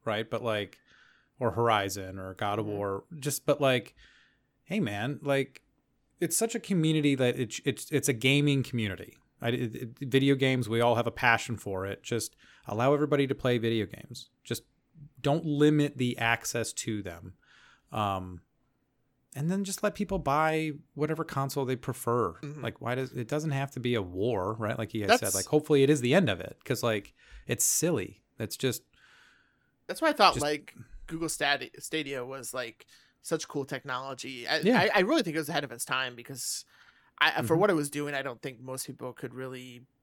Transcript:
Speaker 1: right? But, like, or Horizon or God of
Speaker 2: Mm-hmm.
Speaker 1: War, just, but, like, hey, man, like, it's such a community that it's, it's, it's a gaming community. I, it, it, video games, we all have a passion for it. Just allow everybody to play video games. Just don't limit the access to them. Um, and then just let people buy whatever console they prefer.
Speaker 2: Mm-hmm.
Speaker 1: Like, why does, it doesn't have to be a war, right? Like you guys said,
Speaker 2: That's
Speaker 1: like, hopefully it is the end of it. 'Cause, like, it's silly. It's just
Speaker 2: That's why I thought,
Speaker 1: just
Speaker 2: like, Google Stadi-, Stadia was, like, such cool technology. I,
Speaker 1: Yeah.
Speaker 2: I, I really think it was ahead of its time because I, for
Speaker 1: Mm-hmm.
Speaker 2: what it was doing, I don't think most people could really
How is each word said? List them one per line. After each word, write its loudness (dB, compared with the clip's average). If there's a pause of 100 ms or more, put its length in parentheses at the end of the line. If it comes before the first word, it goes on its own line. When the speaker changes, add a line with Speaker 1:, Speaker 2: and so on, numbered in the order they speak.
Speaker 1:
right? -2
But, -4
like, -2 (600)
or 2
Horizon 2
or -10
God -2
of -2
Speaker 2:
Mm-hmm. -6
Speaker 1:
War, -4 (160)
just, -6
but, 2
like, 2 (720)
hey, -4
man, -2
like, -2 (580)
it's -2
such 0
a -4
community 4
that 2
it's, -4
it's, -4
it's 0
a 4
gaming 4
community. -4 (240)
I, 0
it, -2
it, -10 (200)
video 6
games, 2
we 2
all 4
have 0
a -2
passion 2
for -4
it. -8
Just -4 (320)
allow 2
everybody 2
to 0
play 2
video 2
games. -16 (140)
Just -6 (580)
don't 0
limit 4
the 0
access 0
to -4
them. -12 (580)
Um, -2 (920)
and -2
then 0
just -6
let 0
people -2
buy 2 (220)
whatever -2
console -2
they -2
prefer. -2
Speaker 2:
Mm-hmm. -10
Speaker 1:
Like, -8
why -2
does, -6
it -6
doesn't -2
have -2
to -8
be 0
a 2
war, -2
right? -2
Like -6
you -2
guys 6
said, -2
Speaker 2:
That's 0
Speaker 1:
like, -2
hopefully 4
it 6
is 6
the 4
end 6
of 0
it. -12
'Cause, -2
like, -2 (340)
it's 0
silly. 0 (160)
It's -6
just -2 (1040)
Speaker 2:
That's -6
why 4
I 2
thought, 6
Speaker 1:
just 0
Speaker 2:
like, -2 (320)
Google -4
Stadi-, 0
Stadia -6
was, -12
like, -10 (360)
such -4
cool -4
technology. -8
I, 0
Speaker 1:
Yeah. 4
Speaker 2:
I, 4
I 6
really 2
think -4
it 0
was -4
ahead 0
of -8
its -8
time -2
because -10 (540)
I, 6 (100)
for 2
Speaker 1:
Mm-hmm. 4
Speaker 2:
what 6
it 6
was 0
doing, -4
I -2
don't -8
think -10
most -8
people -10
could -12
really -12 (200)